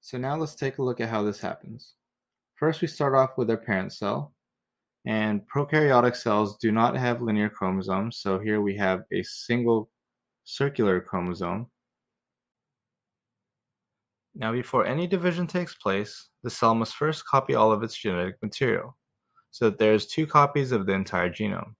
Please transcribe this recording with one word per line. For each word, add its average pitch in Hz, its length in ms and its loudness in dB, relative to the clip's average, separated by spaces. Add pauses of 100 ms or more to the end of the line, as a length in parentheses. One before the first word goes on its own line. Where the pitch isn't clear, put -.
So - 180 -10
now 135 180 -2
let's 156 200 -6
take 135 220 -4
a 139 40 0
look 127 180 -2
at 113 80 -2
how 110 140 0
this 104 180 -2
happens. - 540 -10 (600)
First, 156 280 0
we 170 60 -2
start 139 260 0
off 131 240 4
with 117 120 0
our 113 60 2
parent 98 360 -4
cell, 120 420 -4 (720)
and 107 420 0
prokaryotic 139 680 4
cells 104 420 0
do 110 140 0
not 117 240 2
have 123 260 -2
linear 107 260 0
chromosomes, 95 720 -4
so 95 200 -2
here 107 220 0
we 101 160 -2
have 95 360 0
a 98 100 -2
single 117 680 -2 (560)
circular 113 560 0
chromosome. 90 680 -6 (2750)
Now, 113 180 -4
before 123 340 0
any 156 200 -2
division 175 400 0
takes 175 280 -4
place, 101 540 -4 (140)
the 120 80 -6
cell 113 240 4
must 113 200 -2
first 151 320 -4
copy 135 280 2
all 110 160 6
of 107 120 2
its 110 140 -8
genetic 92 460 -2
material, 113 540 -2 (540)
so 113 200 2
that 95 80 -8
there 107 160 6
is 104 120 2
two 156 200 -2
copies 143 460 4
of 98 140 0
the 98 80 2
entire 90 360 0
genome. 98 500 -6